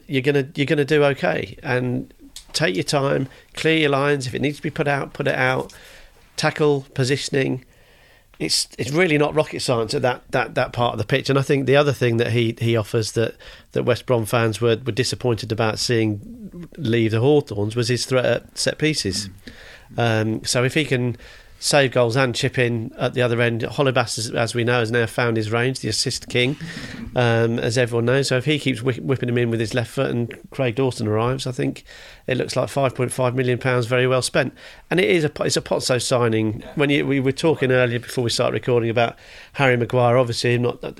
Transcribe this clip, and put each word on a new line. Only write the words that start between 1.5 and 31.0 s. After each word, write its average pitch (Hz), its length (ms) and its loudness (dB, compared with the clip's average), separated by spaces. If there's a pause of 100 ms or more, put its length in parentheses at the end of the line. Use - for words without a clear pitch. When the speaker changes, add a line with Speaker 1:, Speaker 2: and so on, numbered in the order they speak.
Speaker 1:
And 127 520 -2 (400)
take 180 220 0
your 165 100 -2
time, 139 420 0 (260)
clear 160 260 2
your 147 100 4
lines. 139 380 2
If 117 60 -8
it 127 80 -4
needs 143 160 -2
to - 60 -16
be 156 60 -4
put 143 180 -4
out, 143 240 -2
put 139 160 -4
it 147 80 0
out. 127 380 0 (640)
Tackle, 147 560 2
positioning. 131 720 -2 (760)
It's, - 280 -2 (120)
it's 131 100 -6
really 151 300 2
not 147 160 0
rocket 156 240 -2
science 117 340 0
at 143 80 -2
that, 123 300 -2
that, 120 240 -2
that 127 180 -2
part 120 200 0
of 117 40 -8
the 110 80 -4
pitch. 135 240 -2
And 135 80 4
I 139 60 2
think 139 240 0
the 135 80 4
other 143 180 4
thing 117 240 0
that 117 140 0
he, 117 260 2
he 117 180 0
offers 110 360 -2
that, - 240 -2 (380)
that 131 100 0
West 120 240 0
Brom 117 180 2
fans 113 340 0
were, 117 240 2
were 123 80 -4
disappointed 113 600 -2
about 107 260 0
seeing 127 1000 -4
leave 117 360 0
the 113 80 0
Hawthorns 113 560 2
was 117 140 0
his 120 180 -2
threat 127 180 2
at - 320 -2
set - 220 -2
pieces. 107 500 -2 (640)
Speaker 2:
Mm. 110 460 0
Speaker 1:
Um, - 40 -14
so 123 200 0
if 131 100 0
he 156 120 2
can 123 320 -2 (460)
save 139 280 4
goals 120 240 2
and 131 180 2
chip - 240 -2
in 120 400 0
at 123 160 -2
the 127 80 0
other 117 180 2
end, 117 220 0
Holebas, 131 560 0
as, 113 140 -6
as 117 240 -2
we 117 80 0
know, 123 160 2
has 110 100 0
now 117 160 2
found 117 320 0
his 107 140 -2
range, 123 300 0
the 120 80 -4
assist - 380 -4
king, 123 300 0 (580)
um, 117 440 2
as 117 180 -2
everyone 117 280 0
knows. 131 240 2
So 131 80 2
if 120 80 -4
he 151 120 0
keeps 127 240 -2
whi-, 127 120 0
whipping 127 360 -2
him 120 80 0
in 120 140 0
with 113 80 0
his 113 160 -2
left 113 160 -2
foot 135 180 -2
and 120 260 -4 (140)
Craig 127 240 -2
Dawson 120 340 -2